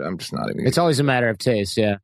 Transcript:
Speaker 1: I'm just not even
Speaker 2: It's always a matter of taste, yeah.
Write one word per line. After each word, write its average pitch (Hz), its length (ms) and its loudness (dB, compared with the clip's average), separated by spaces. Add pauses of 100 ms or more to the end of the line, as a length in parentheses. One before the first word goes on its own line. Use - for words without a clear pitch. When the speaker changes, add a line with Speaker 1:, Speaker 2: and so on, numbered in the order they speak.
Speaker 1:
I'm 87 140 -6
just - 140 -12
not 55 180 -4
even - 160 -4
Speaker 2:
It's 131 100 2
always 165 220 2
a 143 60 2
matter 123 240 2
of 107 100 -2
taste, 107 400 0
yeah. 104 260 2